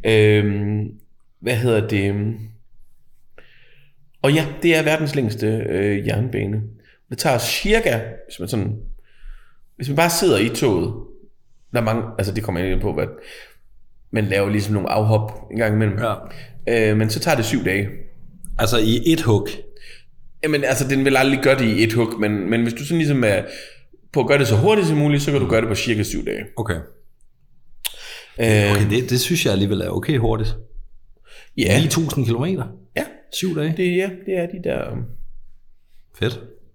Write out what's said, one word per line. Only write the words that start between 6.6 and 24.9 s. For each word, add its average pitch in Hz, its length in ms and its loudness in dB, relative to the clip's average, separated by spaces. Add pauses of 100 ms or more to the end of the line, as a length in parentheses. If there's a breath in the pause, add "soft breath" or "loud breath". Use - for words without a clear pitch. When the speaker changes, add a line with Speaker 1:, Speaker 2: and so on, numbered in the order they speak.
Speaker 1:
Det 120 80 -8
tager 135 200 0
cirka, 196 640 0 (280)
hvis - 120 -20
man - 100 -8
sådan, 107 260 -2 (1000 soft breath)
hvis 131 140 -8
man 143 60 0
bare 165 140 4
sidder 170 280 4
i 110 120 2
toget, 98 440 0 (800)
der 123 60 2
er 113 40 0
mange, 113 200 0 (140)
altså 98 160 -2
det 107 100 -4
kommer 87 180 -4
ind 92 200 0
på, 101 120 -2
hvad 85 120 -2 (1040 loud breath)
man 110 140 0
laver 98 240 0
ligesom 104 240 0
nogle 98 160 -2
afhop 107 420 2 (200)
en 107 60 -6
gang 110 180 2
imellem. 107 240 2
Speaker 2:
Ja. 110 140 -2 (800 loud breath)
Speaker 1:
Øh, 107 60 4
men 107 120 2
så - 100 0
tager 160 160 2
det 117 100 0
syv 110 200 -2
dage. 98 220 0 (720)
Speaker 2:
Altså 113 180 2
i 113 220 4 (140)
et 160 80 0
hug? 104 260 2 (960 loud breath)
Speaker 1:
Jamen, 147 200 0
altså, 127 240 0
den 135 180 0
vil 135 120 4
aldrig 135 260 4
gøre 135 160 6
det 127 60 2
i 107 180 4
et 110 100 2
hug, 113 260 0
men, 104 300 0
men 117 140 2
hvis 117 100 0
du 143 120 -8
sådan 165 120 0
ligesom 147 260 2
er 98 180 4 (720 loud breath)
på 147 60 2
at 117 80 2
gøre 156 100 6
det 135 100 4
så 107 80 4
hurtigt 190 320 4
som 156 100 2